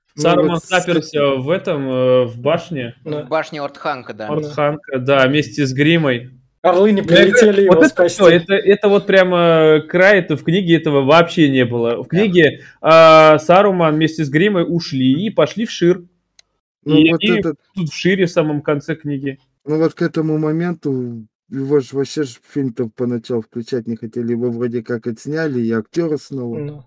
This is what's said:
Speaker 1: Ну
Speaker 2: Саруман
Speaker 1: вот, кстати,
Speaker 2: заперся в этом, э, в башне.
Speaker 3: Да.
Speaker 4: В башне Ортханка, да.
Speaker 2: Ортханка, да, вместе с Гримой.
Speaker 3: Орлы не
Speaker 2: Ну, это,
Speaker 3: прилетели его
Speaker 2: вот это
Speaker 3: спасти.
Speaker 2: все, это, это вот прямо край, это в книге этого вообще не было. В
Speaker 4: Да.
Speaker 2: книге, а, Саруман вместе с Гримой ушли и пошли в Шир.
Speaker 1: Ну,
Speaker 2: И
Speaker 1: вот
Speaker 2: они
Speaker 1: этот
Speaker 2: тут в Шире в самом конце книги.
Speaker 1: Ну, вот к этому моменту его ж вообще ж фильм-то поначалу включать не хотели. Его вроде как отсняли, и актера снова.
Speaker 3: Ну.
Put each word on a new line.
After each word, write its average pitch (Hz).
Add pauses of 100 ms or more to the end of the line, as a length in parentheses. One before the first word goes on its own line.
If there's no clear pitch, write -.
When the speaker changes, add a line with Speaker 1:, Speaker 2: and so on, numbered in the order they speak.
(180)
Speaker 1:
Ну 147
Speaker 2:
Саруман 175
Speaker 1:
вот, 165
кстати, 180
Speaker 2:
заперся 156 (100)
в 131
этом, 165
э, 127
в 113
башне. 139
Speaker 3:
Да. 151
Speaker 4:
В -
башне 151
Ортханка, 139
да. 107
Speaker 2:
Ортханка, 151
да, 131
вместе 139
с 131
Гримой. 143 (320)
Speaker 3:
Орлы 185
не 196
Speaker 2:
Ну, 156
это, -
Speaker 3:
прилетели 202
его 185
Speaker 2:
вот 165
это -
Speaker 3:
спасти. 180
Speaker 2:
все, 175
это, 170
это 202
вот 196
прямо 170
край, 185
это 160
в -
книге 170
этого 147
вообще 160
не 131
было. 117
В -
Speaker 4:
Да. 165
Speaker 2:
книге, 175 (220)
а, 160
Саруман 180
вместе 160
с -
Гримой 175
ушли 135 (160)
и 214
пошли 180
в -
Шир. 175 (800)
Speaker 1:
Ну, 151
Speaker 2:
И 160
Speaker 1:
вот 160
Speaker 2:
они 180
Speaker 1:
этот 165 (180)
Speaker 2:
тут 170
в -
Шире 185
в 170
самом 151
конце 151
книги. 139 (260)
Speaker 1:
Ну, 151
вот 160
к -
этому 156
моменту 147 (240)
его 135
ж 123
вообще 139
ж 120 (160)
фильм-то 127
поначалу 120
включать 117
не 117
хотели. 117
Его 120
вроде 117
как 117
отсняли, 139
и 113
актера 151
снова. 123
Speaker 3:
Ну. 147